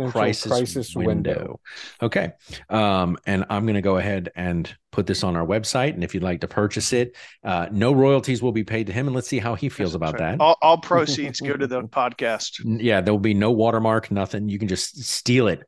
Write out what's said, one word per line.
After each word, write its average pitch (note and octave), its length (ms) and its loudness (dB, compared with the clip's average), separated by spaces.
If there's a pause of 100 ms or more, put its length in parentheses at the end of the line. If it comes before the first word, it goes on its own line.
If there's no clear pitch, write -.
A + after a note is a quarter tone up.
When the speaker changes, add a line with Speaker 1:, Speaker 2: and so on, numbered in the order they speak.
Speaker 1:
Existential B2+ 120 -4
Speaker 2:
Crisis G#2+ 400 0
Speaker 1:
Crisis B2 420 -2
Speaker 2:
Window. A2 140 0
Speaker 1:
Window. - 520 -2 (400)
Speaker 2:
Okay. E3 320 0 (380)
Um, F#2+ 560 2
and F#2+ 240 2
I'm G#2 160 0
gonna G2+ 160 2
go F#2+ 140 2
ahead F#2 400 -2
and F2 360 -2 (200)
put F#2 140 -2
this F#2+ 180 -2
on F2 120 0
our E2+ 80 0
website. A2 480 0
And F2 100 -6
if E2 120 -6
you'd F2+ 80 -2
like F2+ 180 -2
to E2 80 -8
purchase G#2 460 -2
it, B2 220 0 (280)
uh, F2 260 -2
no G#2+ 220 2
royalties C3+ 480 4
will B2 120 0
be A2+ 120 0
paid A2 220 -2
to F#2+ 80 -6
him. C3 120 -2
And C3 80 -2
let's B2+ 140 -4
see C3 100 -2
how A2+ 160 -2
he C#3 140 -4
feels F2+ 240 -4
Speaker 3:
That's F2+ 40 -4
Speaker 2:
about D#2+ 220 -2
Speaker 3:
right. E2+ 200 -2
Speaker 2:
that. - 20 2
Speaker 3:
All, D#3+ 220 6
all E3 180 6
proceeds C#3+ 580 0
go C#3 160 -4
to C#3 120 -2
the B2+ 160 -4
Speaker 2:
<laughs> A2 60 -10
Speaker 3:
podcast. A#2+ 760 -4
Speaker 2:
N-, A2+ 160 0
yeah, G#2+ 220 4
there G#2 100 4
will G#2 80 4
be G#2+ 140 2
no G#2 160 4
watermark, A2 600 2
nothing. G2+ 380 -2
You G2+ 100 -4
can G#2+ 100 -4
just - 360 -4
steal B2 440 2
it, E2 200 -2